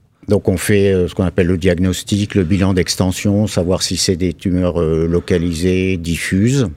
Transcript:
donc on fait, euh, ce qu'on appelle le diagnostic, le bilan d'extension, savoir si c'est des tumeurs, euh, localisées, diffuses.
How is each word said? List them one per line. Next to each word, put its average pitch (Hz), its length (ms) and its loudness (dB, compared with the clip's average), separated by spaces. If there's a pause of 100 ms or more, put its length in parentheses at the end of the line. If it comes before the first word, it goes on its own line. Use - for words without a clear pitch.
(260)
donc 98 220 0
on 95 80 0
fait, 101 360 2
euh, 90 140 2
ce - 80 -8
qu'on 98 80 -2
appelle 90 240 2
le 90 100 2
diagnostic, 92 800 0
le 101 80 4
bilan 95 320 2
d'extension, 98 720 0
savoir 90 360 0
si 92 140 -4
c'est 92 200 0
des 87 160 -2
tumeurs, 90 500 0
euh, 80 240 0
localisées, 87 920 0
diffuses. 95 680 0 (100)